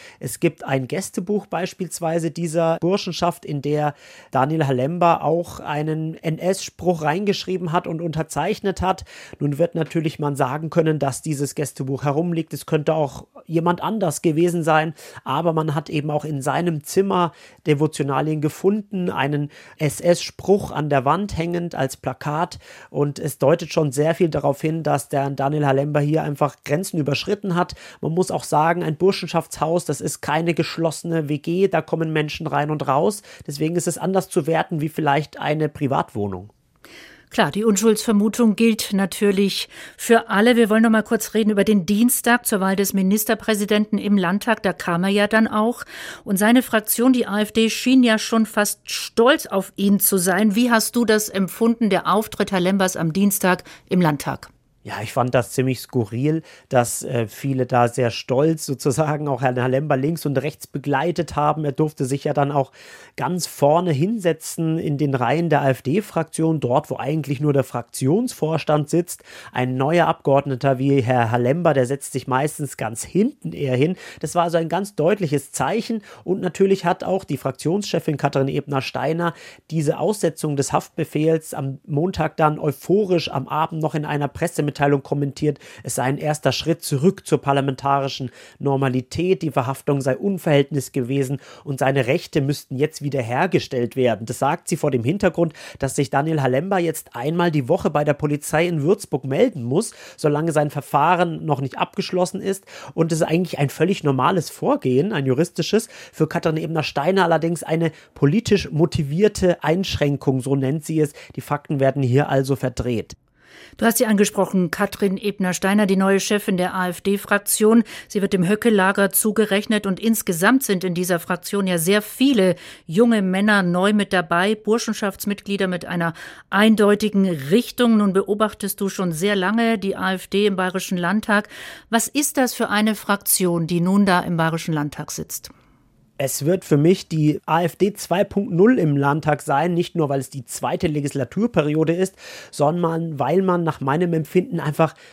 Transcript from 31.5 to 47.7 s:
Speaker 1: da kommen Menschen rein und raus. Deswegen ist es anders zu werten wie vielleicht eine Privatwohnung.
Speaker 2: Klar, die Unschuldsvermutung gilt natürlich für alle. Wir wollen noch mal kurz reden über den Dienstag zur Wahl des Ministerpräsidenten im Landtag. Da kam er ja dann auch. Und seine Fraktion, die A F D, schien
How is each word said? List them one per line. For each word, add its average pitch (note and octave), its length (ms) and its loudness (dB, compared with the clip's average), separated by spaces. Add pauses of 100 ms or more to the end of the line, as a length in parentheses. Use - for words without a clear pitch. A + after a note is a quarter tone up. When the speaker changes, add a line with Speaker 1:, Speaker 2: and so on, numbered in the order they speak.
Speaker 1:
da F#3 140 0
kommen D#3+ 300 -4
Menschen D#3 340 -4
rein D3 240 0
und D3 180 -4
raus. E3+ 340 2 (240)
Deswegen D#3 300 -4
ist E3+ 100 -2
es E3+ 120 -4
anders F#3 320 -2
zu E3 160 -2
werten D#3+ 340 -2
wie D#3 80 -2
vielleicht D3+ 500 -2
eine D3+ 300 -2
Privatwohnung. G#2 840 -4 (800)
Speaker 2:
Klar, F3+ 220 2
die G#3 140 -2
Unschuldsvermutung G#3+ 880 2
gilt A3+ 380 2
natürlich G3 760 0 (300)
für A3+ 320 2
alle. A3 240 4
Wir A3+ 160 4
wollen A3 140 4
noch A#3 60 4
mal A3 120 4
kurz A3+ 320 -2
reden G#3+ 160 2
über G3+ 140 4
den G3+ 200 2
Dienstag A#3+ 640 2
zur G3+ 140 0
Wahl F#3+ 160 0
des G3 180 0
Ministerpräsidenten G#3 1040 0
im G3+ 180 2
Landtag. G3 460 0
Da F#3 100 0
kam E3+ 300 -2
er F#3+ 80 0
ja G3+ 160 2
dann A3 220 2
auch. G#3+ 340 -2 (400)
Und G3 160 -2
seine A#3 240 6
Fraktion, A#3 500 2
die B3 140 2
A G3+ 140 -2
F G#3+ 100 -2
D, A3+ 180 4
schien B3 360 4